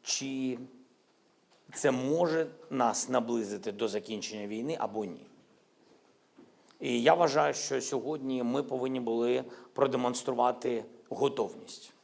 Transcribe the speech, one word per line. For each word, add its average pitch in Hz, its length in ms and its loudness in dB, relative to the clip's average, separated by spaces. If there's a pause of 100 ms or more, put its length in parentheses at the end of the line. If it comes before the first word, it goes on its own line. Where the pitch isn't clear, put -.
чи 131 560 -2 (1120)
це 139 180 4
може 156 560 2 (220)
нас 123 400 2
наблизити 113 640 0
до 107 160 -2
закінчення 104 600 -6
війни 117 320 -4
або 107 260 -2
ні. - 200 -10 (1500)
І 123 220 0
я 147 120 8
вважаю, 147 400 4
що 135 280 -2
сьогодні 131 600 -2
ми 131 200 0
повинні 131 360 -2
були 120 440 2 (300)
продемонструвати 123 1120 2 (240)
готовність. - 840 -2 (100)